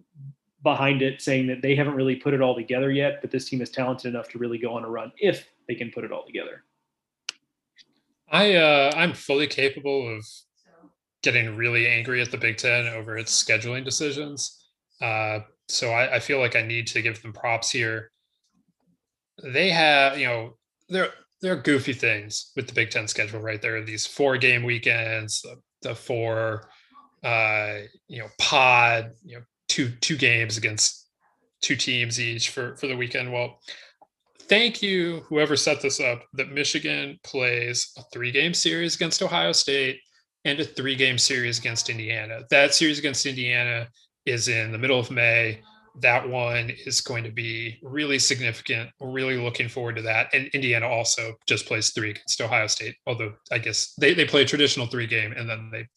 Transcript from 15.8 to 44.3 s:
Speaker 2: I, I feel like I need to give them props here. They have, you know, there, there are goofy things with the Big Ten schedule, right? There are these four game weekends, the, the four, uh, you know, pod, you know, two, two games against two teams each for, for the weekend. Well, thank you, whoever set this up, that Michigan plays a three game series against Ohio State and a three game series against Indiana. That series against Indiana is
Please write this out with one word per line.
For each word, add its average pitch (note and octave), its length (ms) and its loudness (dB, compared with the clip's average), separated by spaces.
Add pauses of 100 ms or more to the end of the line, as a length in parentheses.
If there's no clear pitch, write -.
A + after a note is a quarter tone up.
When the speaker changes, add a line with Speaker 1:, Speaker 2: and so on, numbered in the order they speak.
Speaker 2:
I, A#2+ 260 2
I - 20 4
feel C3+ 220 0
like A#2+ 160 2
I A#2 60 2
need A2+ 260 -4
to A#2 140 -2
give A2+ 200 -4
them A2+ 100 -14
props A2+ 380 -2
here. A2+ 400 -4 (1300)
They D3 260 2
have, D3 480 6
you C3+ 80 0
know, A#2+ 300 -4 (320)
there, F3+ 220 0 (300)
there F#3 120 0
are F3+ 40 0
goofy C3 360 2
things G#2+ 640 -2
with B2+ 100 -6
the - 80 -12
Big A2+ 160 0
Ten A2 160 -4
schedule, G#2+ 340 -4
right? G#2+ 220 -6
There A2+ 140 -2
are A2 80 -6
these A2 220 -6
four C#3 300 2
game B2 280 4
weekends, A2+ 800 -2
the, B2 180 -16 (220)
the A#2+ 120 -6
four, A2+ 760 -2 (540)
uh, G#2+ 520 0 (340)
you C3+ 100 -12
know, A2 100 -10 (120)
pod, A#2+ 720 4 (120)
you A#2+ 120 -18
know, A#2+ 60 -18 (260)
two, C3 220 0 (100)
two - 160 0
games A#2 400 2
against G#2+ 540 -2 (500)
two - 160 0
teams B2 440 -2
each A#2 300 -4
for, B2 260 -8
for C#3+ 120 -6
the C3 80 -4
weekend. B2 360 -4
Well, A#2+ 280 -4 (840)
thank A3+ 380 2
you, E3+ 460 -2
whoever D3+ 300 4
set D3 260 2
this C#3 160 0
up, B2 240 -2 (120)
that C3+ 180 -6
Michigan C#3+ 720 -2
plays B2 720 -2
a - 40 -18 (100)
three A#2+ 180 -4
game D3+ 240 2
series E3+ 400 0
against E3 280 0
Ohio E3+ 280 0
State C#3 480 2 (460)
and C#3+ 160 0
a D3+ 40 -2
three C3+ 300 -4
game B2+ 240 2
series A#2+ 400 0
against A#2 320 -4
Indiana. A2+ 580 -6
That D3 260 6
series D3+ 260 4
against C#3+ 260 -2
Indiana B2 640 -2 (360)
is A#2+ 220 0